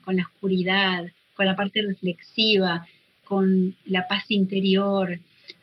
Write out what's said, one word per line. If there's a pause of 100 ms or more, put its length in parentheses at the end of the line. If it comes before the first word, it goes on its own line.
con
la
oscuridad, (260)
con
la
parte
reflexiva, (360)
con (100)
la
paz
interior, (440)